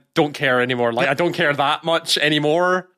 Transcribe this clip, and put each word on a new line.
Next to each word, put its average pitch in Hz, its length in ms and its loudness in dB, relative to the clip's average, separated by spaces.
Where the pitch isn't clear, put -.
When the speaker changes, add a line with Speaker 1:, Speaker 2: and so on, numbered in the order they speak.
Speaker 1:
don't 151 180 2
care 131 280 0
anymore. 123 320 0
Like, 123 140 0
Speaker 2:
Yeah. 139 40 0
Speaker 1:
I 139 40 0
don't 165 180 -2
care 160 200 0
that 143 320 -2
much 165 340 -2
anymore. 156 800 0